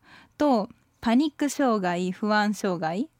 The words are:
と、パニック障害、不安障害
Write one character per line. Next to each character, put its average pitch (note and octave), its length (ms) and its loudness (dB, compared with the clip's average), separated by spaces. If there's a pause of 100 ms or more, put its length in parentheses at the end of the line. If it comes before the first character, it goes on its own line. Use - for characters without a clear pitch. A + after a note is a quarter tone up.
(380)
と、 C4 300 2 (360)
パ A#3 120 4
ニ D4 160 2
ッ - 40 -
ク D4 120 -2
障 A#3 340 0
害、 F3+ 300 -2
不 G#3 200 -2
安 G#3 220 2
障 F#3 260 -4
害 F3 280 -4 (120)